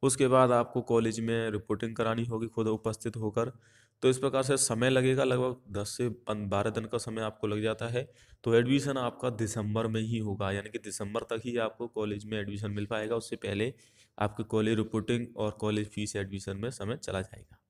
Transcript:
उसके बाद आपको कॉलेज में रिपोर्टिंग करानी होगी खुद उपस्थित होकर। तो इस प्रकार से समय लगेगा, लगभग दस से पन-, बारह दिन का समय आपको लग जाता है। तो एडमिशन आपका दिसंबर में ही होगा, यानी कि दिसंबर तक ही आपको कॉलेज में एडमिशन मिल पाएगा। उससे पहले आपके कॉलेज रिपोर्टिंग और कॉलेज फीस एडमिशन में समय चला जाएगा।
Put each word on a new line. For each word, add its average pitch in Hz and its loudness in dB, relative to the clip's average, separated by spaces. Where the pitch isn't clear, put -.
उसके 135 4
बाद 127 8
आपको 120 2
कॉलेज 113 2
में 113 0
रिपोर्टिंग 107 -4
करानी 117 0
होगी 117 -2
खुद 110 -2
उपस्थित 110 -2
होकर। 113 -2
तो 131 8
इस 127 4
प्रकार 135 2
से 135 2
समय 120 2
लगेगा, 131 4
लगभग 127 0
दस 101 -2
से 123 -2
पन-, 107 -6
बारह 101 2
दिन 110 -4
का 113 -4
समय 110 -6
आपको 107 -4
लग 104 0
जाता 110 -2
है। 123 -4
तो 117 4
एडमिशन 135 6
आपका 123 -2
दिसंबर 107 0
में 110 0
ही 113 -2
होगा, 101 -2
यानी 101 -4
कि 113 -8
दिसंबर 104 -6
तक 113 -4
ही 120 -2
आपको 113 -2
कॉलेज 104 -2
में 107 -4
एडमिशन 101 -4
मिल 104 -4
पाएगा। 110 -2
उससे 113 -6
पहले 101 -2
आपके 104 0
कॉलेज 110 2
रिपोर्टिंग 113 -2
और 107 -2
कॉलेज 107 0
फीस 104 -6
एडमिशन 98 -6
में 107 -6
समय 104 -6
चला 95 -4
जाएगा। - -14